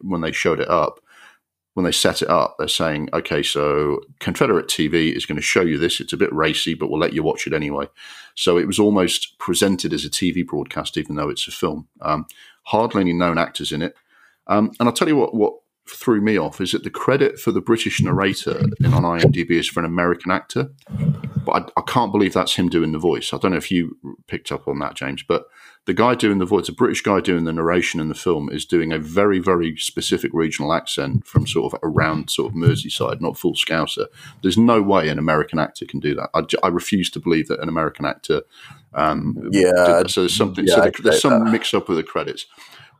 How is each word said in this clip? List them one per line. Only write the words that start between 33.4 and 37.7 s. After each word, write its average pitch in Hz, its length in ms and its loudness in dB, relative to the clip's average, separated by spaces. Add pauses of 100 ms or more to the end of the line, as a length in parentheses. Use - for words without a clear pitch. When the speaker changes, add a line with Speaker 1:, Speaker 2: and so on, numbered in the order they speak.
Speaker 1:
Scouser. - 520 -2 (360)
There's 92 140 0
no 113 240 6
way 98 280 4
an 76 100 -2
American 78 400 0
actor - 260 -4
can - 140 -10
do 71 160 -2
that. - 200 -6
I, 80 80 2
j-, - 200 -2
I 92 60 2
refuse 87 420 0
to - 80 -10
believe 80 300 2
that - 100 -2
an 80 100 -6
American 80 360 -4